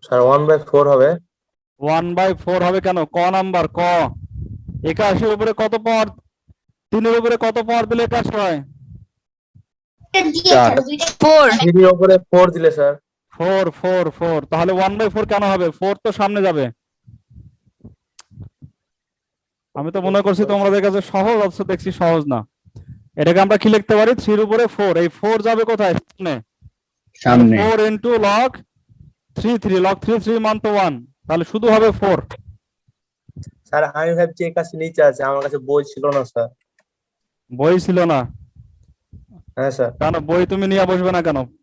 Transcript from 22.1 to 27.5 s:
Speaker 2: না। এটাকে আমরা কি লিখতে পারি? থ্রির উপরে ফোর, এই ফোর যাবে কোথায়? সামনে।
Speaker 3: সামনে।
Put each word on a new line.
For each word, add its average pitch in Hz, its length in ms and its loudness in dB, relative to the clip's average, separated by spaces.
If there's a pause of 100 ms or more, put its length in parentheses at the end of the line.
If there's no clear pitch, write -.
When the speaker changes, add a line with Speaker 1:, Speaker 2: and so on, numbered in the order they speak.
Speaker 2:
না। 117 80 -2 (800)
এটাকে 170 240 2
আমরা 202 180 2
কি 220 120 4
লিখতে 214 240 0
পারি? 220 140 4 (100)
থ্রির 214 240 0
উপরে 226 180 0 (120)
ফোর, 196 160 0 (100)
এই 175 60 0 (100)
ফোর 220 180 0 (120)
যাবে 226 220 0
কোথায়? 202 300 0
সামনে। 175 340 -8 (880)
Speaker 3:
সামনে। 120 380 6